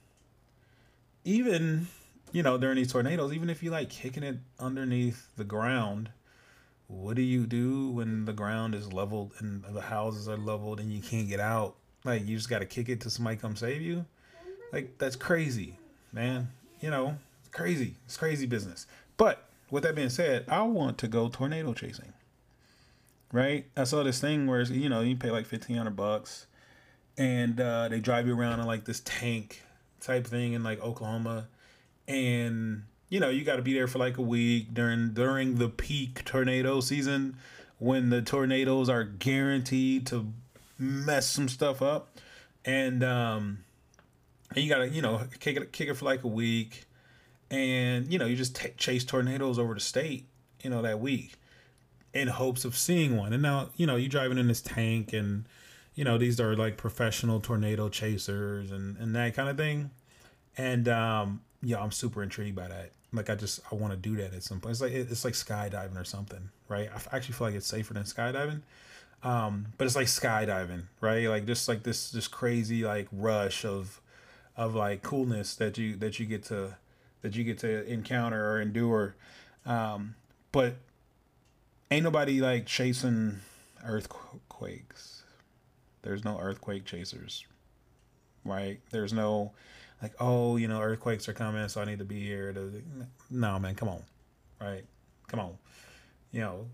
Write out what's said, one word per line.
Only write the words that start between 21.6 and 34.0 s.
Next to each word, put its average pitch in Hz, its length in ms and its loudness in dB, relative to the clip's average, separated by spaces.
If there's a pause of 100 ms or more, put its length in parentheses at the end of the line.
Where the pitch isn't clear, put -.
chasing. - 380 -10 (1200)
Right? 135 360 2 (100)
I 135 80 2
saw 147 180 4
this 127 160 2
thing 147 280 2
where, 123 160 4
you 127 260 0
know, 113 100 2
you 123 160 2
pay, 127 160 -2
like, 113 140 0
fifteen 117 320 -4
hundred 110 180 -2
bucks 104 520 -2 (720)
and, 123 440 2
uh, 117 260 2
they 113 140 0
drive 120 260 4
you 120 100 4
around 117 220 2
in, 117 60 0
like, 113 180 0
this - 220 -6
tank 113 560 -4 (400)
type 123 260 0
thing 120 240 -2
in, 117 120 -2
like, 110 180 -4
Oklahoma. 113 640 -4 (600)
And, 117 760 0 (240)
you 190 140 2
know, 135 80 4
you 143 160 2
gotta 135 160 2
be 131 120 2
there 127 140 4
for, 127 120 0
like, 127 180 2